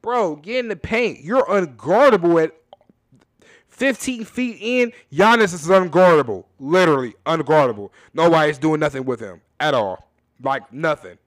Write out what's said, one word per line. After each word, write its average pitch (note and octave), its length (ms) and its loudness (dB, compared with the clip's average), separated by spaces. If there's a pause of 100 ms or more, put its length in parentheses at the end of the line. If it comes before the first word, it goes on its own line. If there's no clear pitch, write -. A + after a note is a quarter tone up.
Bro, G#3 340 -2
get F#3+ 200 -8
in A#3+ 100 -6
the G#3 80 -8
paint. G#3 460 -6
You're G#3+ 240 0
unguardable F3 960 2
at D#3+ 120 -4 (1120)
fifteen B3 560 -4
feet A#3+ 380 -8
in. A#3+ 320 -2 (180)
Giannis G#3 420 2
is D#3 140 -12
unguardable. E3+ 800 2 (120)
Literally D3 580 0 (100)
unguardable. C#3 640 0 (240)
Nobody's D#3+ 440 2
doing D#3 220 -2
nothing C#3 260 -4
with B2 140 -6
him F#2+ 220 -16 (180)
at D3 140 -2
all. G2+ 360 -4 (320)
Like, C3+ 320 -6
nothing. C#3+ 540 -6